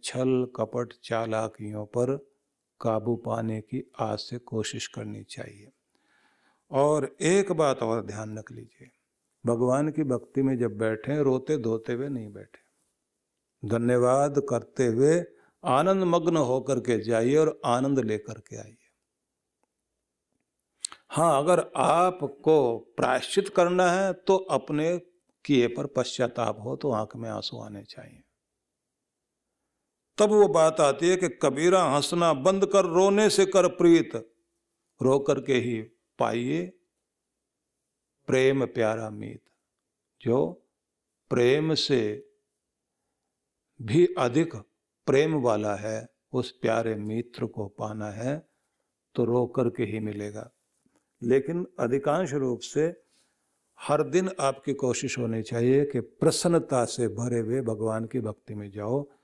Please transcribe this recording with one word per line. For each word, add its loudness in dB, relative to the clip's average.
छल, 0
कपट, -6
चालाकियों -6
पर -4
काबू -2
पाने -6
की -12
आज -4
से -12
कोशिश -8
करनी -14
चाहिए। -18
और 0
एक 2
बात 0
और -2
ध्यान -10
रख -18
लीजिए, -20
भगवान 2
की -2
भक्ति -2
में 2
जब -2
बैठें, -2
रोते 0
धोते -2
हुए -4
नहीं -10
बैठें, -20
धन्यवाद 2
करते -2
हुए 2
आनंद 2
मग्न 2
होकर 0
के 0
जाइए 0
और 2
आनंद 0
लेकर -4
के -20
आइए। -18
हाँ, 2
अगर 2
आपको 2
प्रायश्चित -2
करना 2
है 0
तो 2
अपने 0
किए 4
पर -6
पश्चाताप -2
हो -8
तो -4
आंख -4
में -10
आंसू -10
आने -16
चाहिए। -20
तब 4
वो 8
बात 4
आती 4
है 4
कि 0
"कबीरा 2
हंसना 2
बंद 2
कर, 4
रोने 4
से 4
कर 4
प्रीत, 4
रो 4
करके 0
ही -2
पाइए -2
प्रेम 2
प्यारा -2
मीत।" -14
जो -2
प्रेम 2
से -2
भी 2
अधिक 0
प्रेम 4
वाला 0
है, -8
उस -2
प्यारे -2
मित्र -8
को -8
पाना -10
है -8
तो 2
रो 2
करके -2
ही -6
मिलेगा। -10
लेकिन 0
अधिकांश -2
रूप -4
से -4
हर 0
दिन 0
आपकी -2
कोशिश -4
होनी -4
चाहिए 2
कि -4
प्रसन्नता 0
से -4
भरे -4
हुए -2
भगवान -4
की -6
भक्ति -10
में -12
जाओ। -4